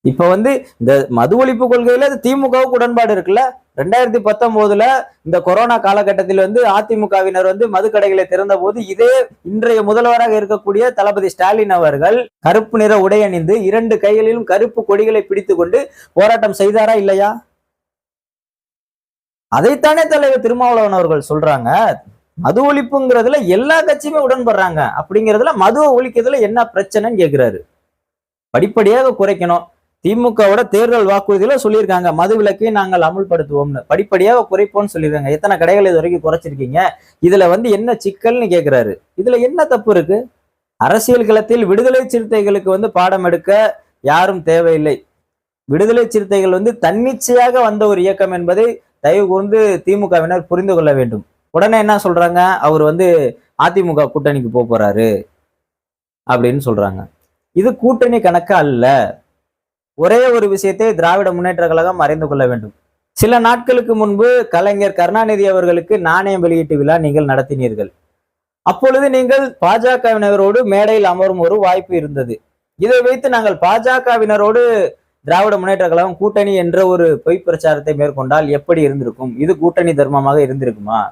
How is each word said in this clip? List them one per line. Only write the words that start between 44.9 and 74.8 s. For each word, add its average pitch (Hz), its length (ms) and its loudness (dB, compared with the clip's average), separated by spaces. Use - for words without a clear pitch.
விடுதலை 214 440 2
சிறுத்தைகள் 196 420 -2
வந்து 214 280 -2
தன்னிச்சையாக 247 840 0
வந்த 214 260 0
ஒரு 196 140 2
இயக்கம் 190 300 0
என்பதை 180 360 0
தயவு 190 260 2
கூர்ந்து 196 580 0
திமுகவினர் 180 600 0
புரிந்து 180 280 -2
கொள்ள 156 180 2
வேண்டும். 117 340 -2
உடனே 208 280 2
என்ன 208 180 2
சொல்றாங்க? 175 440 0
அவர் 151 260 2
வந்து 170 240 2
அதிமுக 170 480 0
கூட்டணிக்கு 139 380 -6
போப் 117 260 -2
போறாரு 107 360 0
அப்படின்னு 123 380 0
சொல்றாங்க. 101 360 -2
இது 214 240 0
கூட்டணி 240 440 0
கணக்கு 175 340 0
அல்ல. 143 300 2
ஒரே 233 320 2
ஒரு 220 180 0
விஷயத்தை 196 460 -2
திராவிட 180 380 0
முன்னேற்ற 175 360 -2
கழகம் 170 300 0
அறிந்து 156 300 -2
கொள்ள 135 180 0
வேண்டும். 110 280 -6
சில 233 220 2
நாட்களுக்கு 233 560 0
முன்பு 220 560 0
கலைஞர் 202 420 0
கருணாநிதி 202 540 0
அவர்களுக்கு 175 520 0
நாணயம் 185 420 0
வெளியீட்டு 165 360 0
விழா 147 220 0
நீங்கள் 151 260 0
நடத்தினீர்கள். 131 640 -4
அப்பொழுது 262 480 2
நீங்கள் 262 500 0
பாஜகவினரோடு 220 1000 0
மேடையில் 208 420 0
அமரும் 185 340 0
ஒரு 175 200 0
வாய்ப்பு 185 380 0
இருந்தது. 139 380 -6
இதை 240 220 -2
வைத்து 254 280 -2
நாங்கள் 214 300 -2
பாஜகவினரோடு 220 1040 0